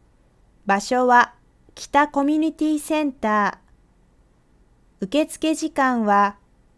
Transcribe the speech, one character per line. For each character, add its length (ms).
場 140
所 260
は 280
北 320
コ 160
ミ 100
ュ 40
ニ 140
テ 120
ィ 160
セ 240
ン 80
タ 480
ー。 40
受 220
付 280
時 160
間 340
は 340